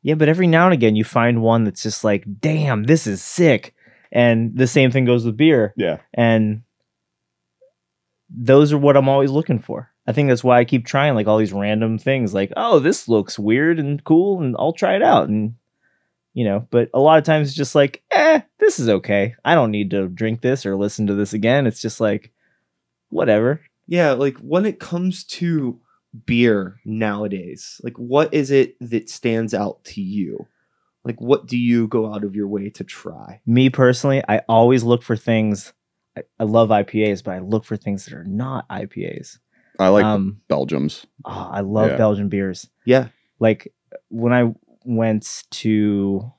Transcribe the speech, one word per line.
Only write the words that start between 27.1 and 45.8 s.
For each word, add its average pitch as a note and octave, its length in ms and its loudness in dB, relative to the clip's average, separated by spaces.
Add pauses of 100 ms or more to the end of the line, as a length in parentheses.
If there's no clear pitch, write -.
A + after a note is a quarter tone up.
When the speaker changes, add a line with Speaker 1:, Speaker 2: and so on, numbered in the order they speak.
Speaker 3:
like, A#2+ 140 -12
what C#3 340 0
is C#3+ 180 -2
it C#3 300 2
that A#2 300 -6
stands A2+ 440 -4
out G2+ 300 -6
to - 160 -16
you? F#2+ 460 -8 (580)
Like, A#2+ 160 -8
what A#2+ 260 0
do B2 120 -4
you A#2+ 300 2
go A2 240 -2
out G#2 120 -8
of G2 120 -8
your G2+ 100 -4
way G2+ 240 -8
to - 140 -16
try? - 600 -18
Speaker 1:
Me B2+ 260 4
personally, C3 580 2
I G#2+ 100 2 (100)
always A#2 360 4
look A#2+ 180 2
for A2+ 140 -4
things. A2 560 -2 (440)
I, - 60 -14 (160)
I A2+ 60 -4
love A2 260 2
I G#2 140 4
P G#2+ 200 -2
As, G2+ 180 -2
but F#2 120 -8
I F#2 60 -10
look G#2+ 240 -4
for G#2+ 120 -8
things G2+ 280 -8
that - 100 -20
are E2 100 -18
not A#2 460 -8
I G2 160 -10
P F#2+ 200 -12
As. - 320 -16 (400)
Speaker 2:
I F#2+ 100 4
like G#2 160 6
Speaker 1:
Um, G2+ 440 -2
Speaker 2:
Belgians. C#2+ 580 -4 (180)
Speaker 1:
oh, F2+ 260 -12
I G2+ 100 -8
love A2 320 0
Speaker 2:
Yeah. C3 40 -4
Speaker 1:
Belgian G#2 320 0
beers. G2 400 -6 (160)
Speaker 3:
Yeah. B2 240 2 (320)
Speaker 1:
Like, A2 320 0 (380)
when A#2 220 -2
I A#2+ 220 2 (300)
went A2+ 680 -4
to G#2 880 -2